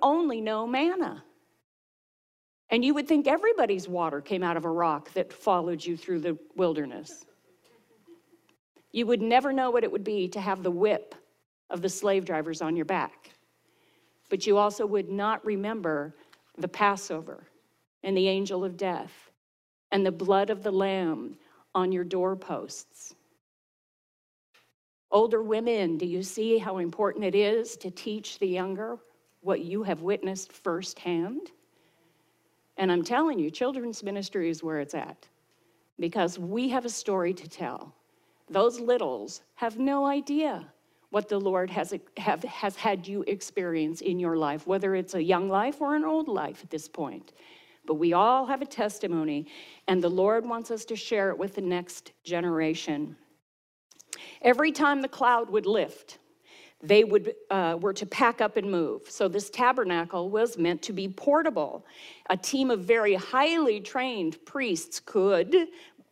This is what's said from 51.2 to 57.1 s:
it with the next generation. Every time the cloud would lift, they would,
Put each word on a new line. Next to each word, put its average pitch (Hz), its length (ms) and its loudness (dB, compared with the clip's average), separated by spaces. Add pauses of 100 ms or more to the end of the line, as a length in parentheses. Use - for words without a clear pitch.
it - 60 -2
with 190 180 -4
the 202 60 -4
next 180 520 -4 (120)
generation. 160 920 -2 (1200)
Every 269 320 6
time 285 300 4
the 269 60 -2
cloud 233 420 2
would 202 160 0
lift, - 520 -2 (640)
they 208 220 8
would, 208 300 2 (160)